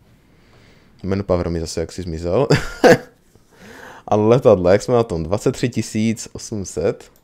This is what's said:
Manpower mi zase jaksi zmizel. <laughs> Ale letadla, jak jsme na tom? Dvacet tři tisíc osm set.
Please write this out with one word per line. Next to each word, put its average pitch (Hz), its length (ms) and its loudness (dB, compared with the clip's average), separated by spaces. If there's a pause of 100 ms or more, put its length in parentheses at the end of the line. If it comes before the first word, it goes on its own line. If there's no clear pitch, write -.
(1040)
Manpower 92 460 -2
mi 85 100 -4
zase 82 200 -6
jaksi 82 220 -8
zmizel. 87 460 -2 (800)
<laughs> - 800 -20
Ale 104 200 2
letadla, 104 440 4
jak 101 100 4
jsme - 120 -2
na 117 100 4
tom? 82 200 -4
Dvacet 101 280 -2
tři 127 180 -4
tisíc 110 640 -4
osm 101 320 -10
set. - 460 -6 (120)